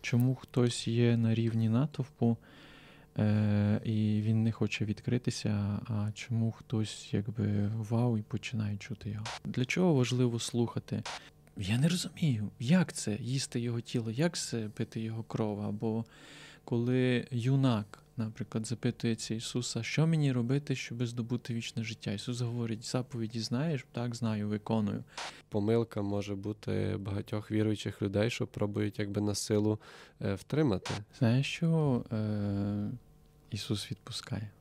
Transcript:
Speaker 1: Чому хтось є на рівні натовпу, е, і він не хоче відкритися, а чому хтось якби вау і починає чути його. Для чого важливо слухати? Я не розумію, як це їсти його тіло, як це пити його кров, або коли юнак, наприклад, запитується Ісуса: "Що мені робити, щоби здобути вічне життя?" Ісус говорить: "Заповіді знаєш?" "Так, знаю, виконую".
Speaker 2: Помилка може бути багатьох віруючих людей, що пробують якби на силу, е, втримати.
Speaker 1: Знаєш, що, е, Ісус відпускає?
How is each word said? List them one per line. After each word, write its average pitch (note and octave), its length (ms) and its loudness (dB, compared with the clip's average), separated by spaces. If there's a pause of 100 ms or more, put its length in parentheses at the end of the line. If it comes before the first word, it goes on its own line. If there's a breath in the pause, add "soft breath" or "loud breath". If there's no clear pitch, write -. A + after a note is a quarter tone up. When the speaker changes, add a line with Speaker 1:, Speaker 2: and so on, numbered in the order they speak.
Speaker 1:
Чому B2+ 340 4
хтось - 520 0
є A#2 300 6
на A2+ 180 4
рівні A2+ 340 2
натовпу, A#2+ 680 2 (800 loud breath)
е, G#2 680 4
і G#2+ 360 2
він A2 220 2
не A2+ 80 4
хоче A2 340 -2
відкритися, G#2+ 1000 -2
а G#2+ 260 -2
чому A2+ 380 -2
хтось - 640 -4
якби G#2 640 0
вау A2+ 420 2
і G#2+ 40 0
починає G#2+ 560 -4
чути - 320 -10
його. G#2+ 160 -6 (200)
Для B2 200 -2
чого F3 280 4
важливо B2 460 4
слухати? A2+ 640 -2 (540 loud breath)
Я G#2 200 0
не D3 100 4
розумію, C#3 640 0 (100)
як D#3+ 340 4
це G#2 260 -4
їсти B2 400 -4
його A#2 220 -2
тіло, A2+ 300 -2
як E3 260 0
це A2 320 -4
пити A2+ 320 -6
його A2 220 -4
кров, G#2+ 380 -2
або A2 440 -2 (600 loud breath)
коли B2 680 2
юнак, B2+ 680 2 (180)
наприклад, A2+ 500 -4
запитується A2+ 680 -2
Ісуса: A#2 480 -4
"Що D#3 240 2
мені D3+ 240 4
робити, C3 440 0
щоби A#2+ 320 -4
здобути A#2+ 460 -4
вічне A2+ 300 -4
життя?" A2 280 -6
Ісус A#2+ 300 -4
говорить: A#2 440 -2
"Заповіді A#2 540 -4
знаєш?" C3 520 -2
"Так, A#2 240 -4
знаю, G#2+ 320 0
виконую". G#2+ 560 0 (460 loud breath)
Speaker 2:
Помилка A2 520 2
може G2+ 340 -2
бути G2+ 640 -2
багатьох G2+ 520 -4
віруючих G#2+ 500 2
людей, G#2 280 2
що - 180 -2
пробують G#2 520 -2
якби G2+ 220 -2
на G#2 140 0
силу, G#2+ 440 2 (420 loud breath)
е, G2+ 120 0
втримати. A#2+ 600 0 (260)
Speaker 1:
Знаєш, B2+ 280 4
що, D#3 640 2
е, G#2 800 0 (600)
Ісус G#2+ 400 -4
відпускає? G#2+ 580 -8 (120)